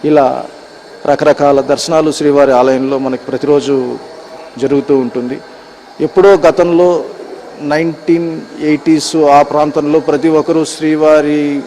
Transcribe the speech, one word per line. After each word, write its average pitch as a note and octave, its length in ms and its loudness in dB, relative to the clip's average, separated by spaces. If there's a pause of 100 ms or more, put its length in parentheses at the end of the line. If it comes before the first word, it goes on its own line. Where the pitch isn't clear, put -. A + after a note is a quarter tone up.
ఇలా C3+ 400 2 (640)
రకరకాల C#3+ 540 2
దర్శనాలు D#3 500 0
శ్రీవారి C#3+ 420 2
ఆలయంలో C3 460 0
మనకు C3 260 -6
ప్రతిరోజు C3 760 -2 (600)
జరుగుతూ C#3 400 0
ఉంటుంది. B2 420 -6 (600)
ఎప్పుడో F#3+ 340 4
గతంలో F3 720 2 (560)
నైన్టీన్ D#3+ 800 -2 (200)
ఎయిటీస్ D3+ 560 0
ఆ D3 260 6
ప్రాంతంలో D3+ 580 0
ప్రతి D3 280 0
ఒక్కరూ D#3+ 360 0
శ్రీవారి D3+ 1040 0